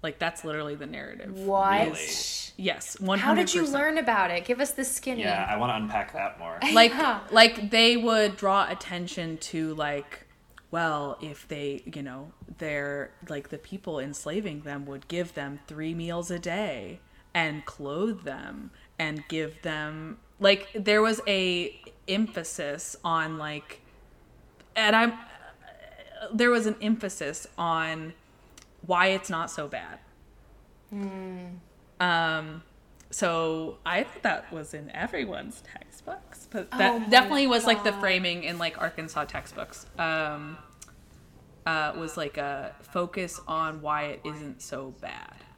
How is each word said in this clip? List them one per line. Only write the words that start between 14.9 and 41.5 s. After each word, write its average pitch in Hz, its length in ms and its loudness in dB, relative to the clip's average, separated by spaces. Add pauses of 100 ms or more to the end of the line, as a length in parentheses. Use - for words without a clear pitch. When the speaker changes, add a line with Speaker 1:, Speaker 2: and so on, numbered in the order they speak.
Speaker 1:
give 170 260 -4
them 139 340 -8
three 156 260 -6
meals 170 360 -4
a 175 100 -4
day 170 600 -6 (340)
and 156 320 0
clothe 175 580 -4
them 143 480 -10 (260)
and 151 300 -4
give 156 340 -4
them, 156 560 -6 (220)
like, 196 340 6
there 214 280 6
was 220 260 4
a 185 480 2 (320)
emphasis 175 960 -2
on, 160 340 0
like, 151 440 -8 (960)
and 214 200 8
I'm, 233 180 6 (1200)
there 240 160 6
was 233 160 4
an 214 160 0
emphasis 202 640 -2 (120)
on 160 560 0 (680)
why 180 260 4
it's 190 220 0
not 165 220 -2
so 147 160 -6
bad. 87 320 -10 (960)
Speaker 2:
Mm. 190 640 -8 (420)
Speaker 1:
Um, 165 640 0 (480)
so 165 760 0
I 180 180 0
thought - 200 -12
that - 280 -2
was 156 220 -10
in 147 180 -12
everyone's - 680 -6
textbooks, - 880 -16
but 202 220 -8
that 254 220 4
Speaker 2:
Oh 233 60 0
my 214 100 -4
Speaker 1:
definitely 269 380 6
was, 233 180 4
like, 226 180 4
the 220 80 2
Speaker 2:
God. 202 80 -4
Speaker 1:
framing 185 460 0
in, 170 120 -4
like, 170 240 -4
Arkansas 160 440 -4
textbooks, - 600 -10 (140)
um, 156 580 -2 (1120)